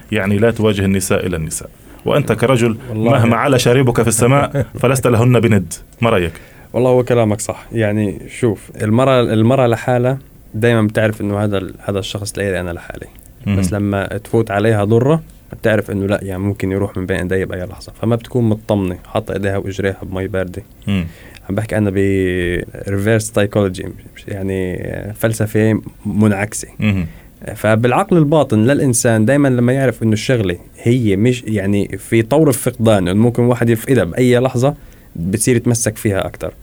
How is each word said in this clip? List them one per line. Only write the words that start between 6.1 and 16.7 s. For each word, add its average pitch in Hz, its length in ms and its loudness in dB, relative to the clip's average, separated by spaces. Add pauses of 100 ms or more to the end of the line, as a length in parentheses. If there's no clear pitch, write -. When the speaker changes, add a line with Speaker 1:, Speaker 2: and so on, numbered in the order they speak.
Speaker 2:
والله 127 160 2
هو 127 140 4
كلامك 113 380 2
صح. - 300 -8
يعني 104 500 -2 (180)
شوف، 107 300 -2 (120)
المرأة، 123 400 2
المرأة 120 460 2
لحالها 123 500 0 (360)
دايمًا 113 280 2
بتعرف 107 400 0
إنه 101 220 -2
هذا 104 140 -2
ال-، 92 160 -6 (120)
هذا 98 140 -2
الشخص 98 380 -8
لإلي 98 220 -2
أنا 90 120 -6
لحالي. - 360 -12 (380)
Speaker 1:
مم. 101 140 0
Speaker 2:
بس 92 140 0
لما 101 440 -2
تفوت 113 340 -2
عليها 104 320 2
ضرة 123 400 2 (380)
بتعرف 107 300 0
إنه 98 140 -2
لا، 98 160 0
يعني، 95 200 -8
ممكن 101 300 -2